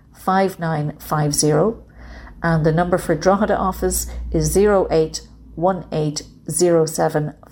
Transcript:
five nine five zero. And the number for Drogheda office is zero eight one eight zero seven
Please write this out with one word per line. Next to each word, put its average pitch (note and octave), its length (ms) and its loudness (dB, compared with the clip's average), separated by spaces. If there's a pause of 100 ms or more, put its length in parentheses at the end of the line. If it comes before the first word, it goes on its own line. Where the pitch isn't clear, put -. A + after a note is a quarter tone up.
(160)
five F#3+ 440 0
nine D#3 380 -4
five D3 380 -2
zero. D3+ 480 0 (600)
And E3 220 0
the D#3+ 60 4
number F3 280 0
for E3+ 160 0
Drogheda G3 420 2
office F#3 500 -2 (240)
is D#3+ 140 0
zero F#3+ 460 4
eight D#3 300 0 (340)
one F3+ 360 -2
eight D3+ 300 -2 (280)
zero E3 360 4
seven D3+ 480 -2 (180)